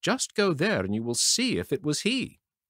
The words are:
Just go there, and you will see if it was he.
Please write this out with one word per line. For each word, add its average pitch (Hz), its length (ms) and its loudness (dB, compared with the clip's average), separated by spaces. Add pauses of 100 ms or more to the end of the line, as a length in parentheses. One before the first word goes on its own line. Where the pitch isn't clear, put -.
Just - 340 -2
go 202 180 2
there, 156 320 0
and 98 100 -2
you 110 80 -2
will 117 120 -2
see 226 440 2
if 90 140 -4
it 143 100 -2
was 147 200 -2
he. 247 380 -2 (300)